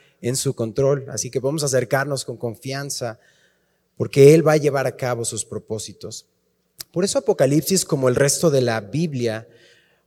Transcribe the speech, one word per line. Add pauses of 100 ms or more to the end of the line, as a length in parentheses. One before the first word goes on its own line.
(220)
en
su
control.
Así
que
podemos
acercarnos
con
confianza (800)
porque
Él
va
a
llevar
a
cabo
sus
propósitos. (680)
Por
eso
Apocalipsis,
como
el
resto
de
la
Biblia, (580)